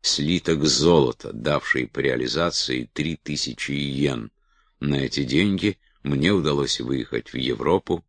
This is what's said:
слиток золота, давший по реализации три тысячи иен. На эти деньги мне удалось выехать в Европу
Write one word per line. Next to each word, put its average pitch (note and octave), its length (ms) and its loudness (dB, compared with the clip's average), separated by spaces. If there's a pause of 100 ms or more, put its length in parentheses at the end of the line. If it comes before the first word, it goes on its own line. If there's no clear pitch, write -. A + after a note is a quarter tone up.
слиток D#2 640 0
золота, C#2+ 680 4
давший B1 540 -2
по - 120 -8
реализации B1+ 920 -2
три D2+ 220 -2
тысячи - 560 -6
иен. C#2 600 -2 (480)
На C#2+ 200 0
эти C2+ 240 -2
деньги F#2 560 2 (240)
мне D2 280 2
удалось C#2+ 480 0
выехать B1 540 -6
в B1+ 40 -6
Европу C2 720 -2